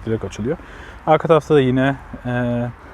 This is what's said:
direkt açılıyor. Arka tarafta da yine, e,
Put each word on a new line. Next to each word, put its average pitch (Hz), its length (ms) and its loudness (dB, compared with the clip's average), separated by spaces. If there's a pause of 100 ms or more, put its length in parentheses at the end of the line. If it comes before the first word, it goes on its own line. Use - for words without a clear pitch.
direkt 110 180 -4
açılıyor. 104 320 -6 (500)
Arka 156 220 2
tarafta 156 260 4
da 147 60 6
yine, 131 360 2 (300)
e, 120 380 -2 (300)